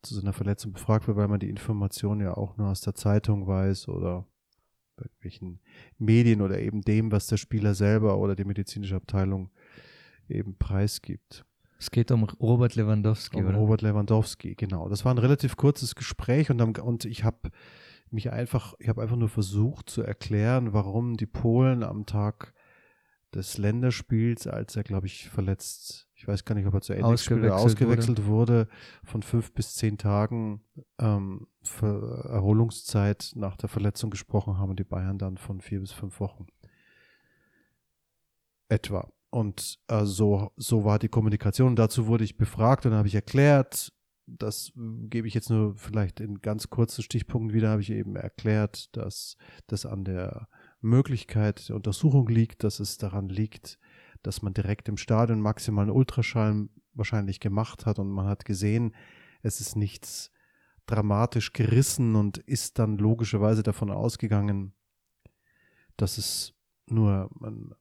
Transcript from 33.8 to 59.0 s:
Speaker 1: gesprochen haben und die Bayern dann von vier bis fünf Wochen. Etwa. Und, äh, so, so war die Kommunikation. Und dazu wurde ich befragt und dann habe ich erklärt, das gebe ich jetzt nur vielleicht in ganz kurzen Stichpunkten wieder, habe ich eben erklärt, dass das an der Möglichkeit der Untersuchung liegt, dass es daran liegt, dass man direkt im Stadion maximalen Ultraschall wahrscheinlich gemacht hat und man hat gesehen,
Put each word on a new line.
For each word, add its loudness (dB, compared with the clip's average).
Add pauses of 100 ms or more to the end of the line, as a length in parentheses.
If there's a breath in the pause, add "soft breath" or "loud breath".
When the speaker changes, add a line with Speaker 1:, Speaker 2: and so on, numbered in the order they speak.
Speaker 1:
gesprochen -2
haben -2
und -6
die -4
Bayern -4
dann -6
von -10
vier -6
bis -10
fünf -12
Wochen. -6 (2250 soft breath)
Etwa. -2 (180)
Und, -6 (100)
äh, 2
so, 2
so 0
war 4
die 0
Kommunikation. 2
Und 2
dazu 4
wurde 4
ich -4
befragt 2
und 4
dann 4
habe 4
ich -2
erklärt, 4 (360)
das -8
gebe -6
ich -8
jetzt -2
nur 2
vielleicht -4
in -8
ganz -6
kurzen 0
Stichpunkten -4
wieder, 4
habe 2
ich -4
eben -6
erklärt, -2
dass -10 (300 loud breath)
das -6
an -8
der -6 (340 soft breath)
Möglichkeit 2
der -6
Untersuchung 2
liegt, 2
dass -2
es -8
daran -6
liegt, -6 (460 soft breath)
dass -8
man -4
direkt -2
im -4
Stadion 2
maximalen 0
Ultraschall 2 (240)
wahrscheinlich -2
gemacht -4
hat 0
und -2
man -2
hat -4
gesehen, 0 (460 loud breath)